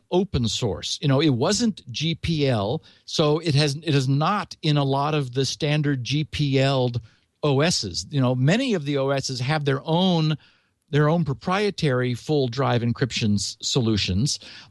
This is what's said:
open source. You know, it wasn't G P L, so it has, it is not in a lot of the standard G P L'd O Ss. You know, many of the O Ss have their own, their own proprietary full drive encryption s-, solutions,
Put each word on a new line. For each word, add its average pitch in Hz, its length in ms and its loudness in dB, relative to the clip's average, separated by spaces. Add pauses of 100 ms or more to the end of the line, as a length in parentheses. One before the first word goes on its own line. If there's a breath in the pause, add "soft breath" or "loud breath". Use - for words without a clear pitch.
(120)
open 165 380 2
source. - 540 -4
You 147 60 2
know, 135 120 4
it 160 100 4
wasn't 196 600 0
G 151 240 -4
P 151 320 0
L, 120 360 0 (220 soft breath)
so 151 360 2
it 165 140 -2
has, 143 200 2
it 156 200 -2
is 135 140 2
not 160 540 0
in 151 160 2
a 139 60 2
lot 139 280 0
of 131 220 -2
the 135 100 0
standard 147 580 -2
G 147 220 -2
P 135 400 0
L'd 123 360 0 (420 soft breath)
O 139 180 2
Ss. 147 500 -2
You 143 120 0
know, 127 120 2
many 208 380 2
of 151 140 -2
the 147 100 -2
O 135 140 0
Ss 131 300 -4
have 147 260 -2
their 135 180 0
own, 165 540 2 (500 soft breath)
their 147 220 2
own 170 160 2
proprietary 139 880 0
full 139 340 0
drive 120 320 0
encryption 117 540 0
s-, - 260 -4
solutions, 110 760 0 (320 loud breath)